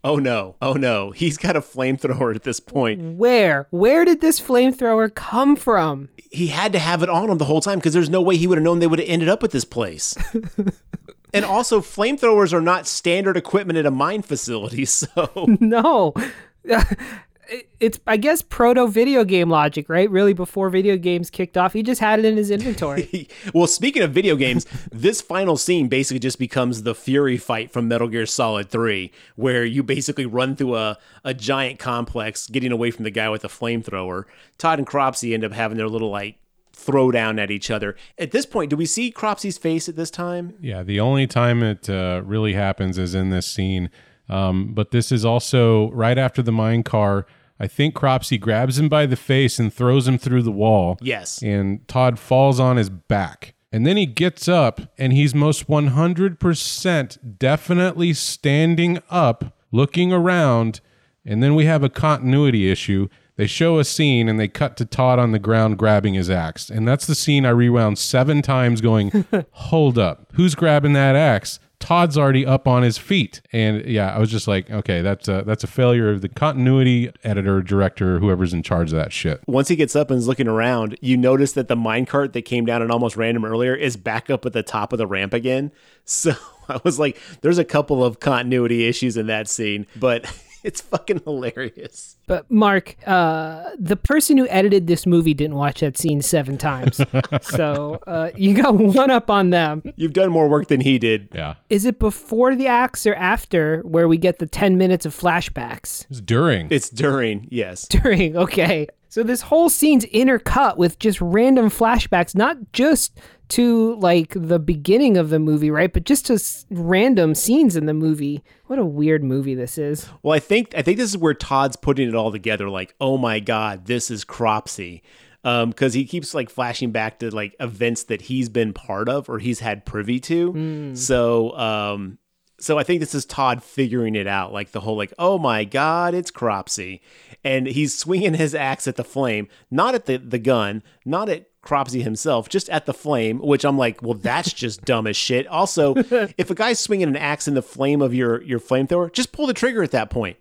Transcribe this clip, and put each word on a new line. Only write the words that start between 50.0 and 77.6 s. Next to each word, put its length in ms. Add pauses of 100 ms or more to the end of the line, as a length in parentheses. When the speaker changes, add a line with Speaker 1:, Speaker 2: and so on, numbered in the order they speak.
Speaker 3:
him 100
through 240
the 100
wall. 500
Speaker 1:
Yes. 420
Speaker 3:
And 440
Todd 300
falls 420
on 180
his 120
back. 640 (180)
And 140
then 120
he 100
gets 400
up 340 (160)
and 160
he's 220
most 340
one 180
hundred 520
percent 960
definitely 760
standing 840 (120)
up, 420 (180)
looking 400
around. 680 (440)
And 200
then 100
we 120
have 180
a 60
continuity 840
issue. 380 (260)
They 120
show 320
a 40
scene 440
and 120
they 80
cut 300
to 80
Todd 340
on 140
the 60
ground 380
grabbing 380
his 140
axe. 400
And 180
that's 180
the 100
scene 300
I 40
rewound 500
seven 420
times 400
going, 440 (160)
<laughs> 100
"Hold 480
up, 340
who's 220
grabbing 380
that 220
axe?" 440 (200)
Todd's 360
already 300
up 220
on 160
his 160
feet. 420 (100)
And 340
yeah, 300
I 40
was 100
just 180
like, 220
"Okay, 320
that's 260
a, 200
that's 160
a 40
failure 440
of 100
the 80
continuity 800 (120)
editor, 400